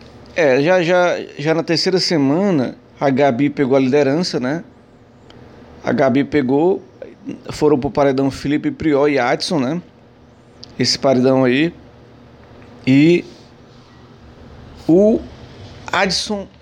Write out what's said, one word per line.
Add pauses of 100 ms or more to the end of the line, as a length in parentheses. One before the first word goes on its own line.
(360)
É,
já,
já, (160)
já
na
terceira
semana, (240)
a
Gabi
pegou
a
liderança,
né? (1200)
A
Gabi
pegou, (680)
foram
pro
paredão
Felipe
Prior
e
Adson,
né? (960)
Esse
paredão
aí. (1120)
E (1600)
o (720)
Adson, (140)